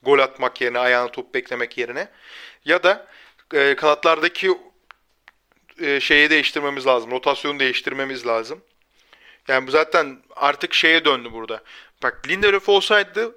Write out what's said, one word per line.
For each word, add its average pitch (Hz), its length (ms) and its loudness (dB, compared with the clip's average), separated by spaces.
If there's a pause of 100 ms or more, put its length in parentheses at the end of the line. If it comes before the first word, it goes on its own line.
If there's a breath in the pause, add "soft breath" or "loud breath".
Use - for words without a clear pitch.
Gol 139 160 4
atmak 131 420 -2
yerine, 123 180 -2
ayağına 123 320 0
top - 220 -14
beklemek 123 440 -6
yerine. 123 340 -8 (540 loud breath)
Ya 165 180 0
da, 196 240 2 (460 soft breath)
e, 139 220 4
kanatlardaki, 165 840 0 (1200)
e, 143 180 0
şeyi 147 300 4
değiştirmemiz 143 580 -2
lazım. 120 240 2
Rotasyonu 143 480 -4
değiştirmemiz 135 680 -4
lazım. 117 340 -4 (880 soft breath)
Yani 135 200 0
bu 131 40 -10
zaten 156 520 0 (120)
artık 143 380 -2
şeye 160 320 2
döndü 123 260 0
burada. 110 320 -12 (400 loud breath)
Bak 131 240 -6
Lindelöf 196 420 0
olsaydı 202 680 2